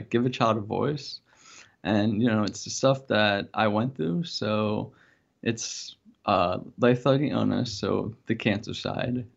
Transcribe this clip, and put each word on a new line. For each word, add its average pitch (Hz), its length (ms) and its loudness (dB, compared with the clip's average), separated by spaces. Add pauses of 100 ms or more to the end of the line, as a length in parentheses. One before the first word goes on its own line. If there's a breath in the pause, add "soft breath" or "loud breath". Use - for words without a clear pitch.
(100)
Give 120 160 2
a 127 40 0
Child 113 280 2
a - 20 -4
Voice. 110 600 -4 (640 loud breath)
And, 104 400 2
you 123 60 4
know, 107 160 2
it's - 180 -6
the - 80 -10
stuff 135 380 0
that 104 460 2
I 110 120 2
went 110 300 0
through. 165 280 -2
So 107 680 -2 (500 soft breath)
it's, - 540 -6 (300)
uh, 92 320 2 (200)
life-threatening 127 520 4
illness, 104 420 0
so 104 420 -2 (120)
the 120 80 0
cancer 110 400 -2
side, 123 500 -4 (120)